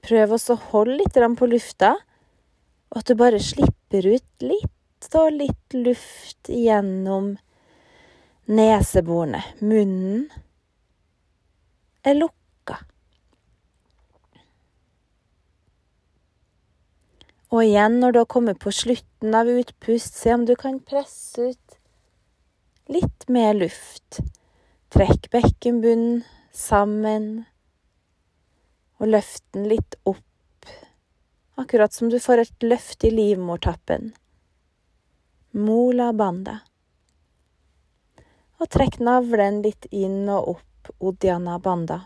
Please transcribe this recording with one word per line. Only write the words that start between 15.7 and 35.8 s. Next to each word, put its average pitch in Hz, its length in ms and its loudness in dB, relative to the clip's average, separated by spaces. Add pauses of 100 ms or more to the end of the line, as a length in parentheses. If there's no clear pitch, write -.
Og 226 120 4
igjen, 214 360 4
når 247 160 4
du 240 40 8
har 233 120 2
kommet 233 280 0
på 202 160 -6
slutten 220 600 -4
av 226 160 2
utpust, 240 680 -2
se 233 160 2
om 240 120 0
du 247 120 4
kan 269 240 -8
presse 277 680 -8
ut - 260 -20 (1120)
litt - 400 -4
mer 220 240 4
luft. - 640 -8 (720)
Trekk - 400 2
bekkenbunnen 233 920 0 (280)
sammen, 214 920 -2 (1500)
og 214 140 -2
løft - 320 0 (120)
den 202 140 -4
litt - 260 -2 (120)
opp, 196 160 -4 (1400)
akkurat 220 340 2
som 233 160 -2
du 240 100 0
får 240 240 4
et - 220 -6
løft - 420 -2
i 220 60 4
livmortappen. 185 1000 -4 (1400)
Mula 240 600 0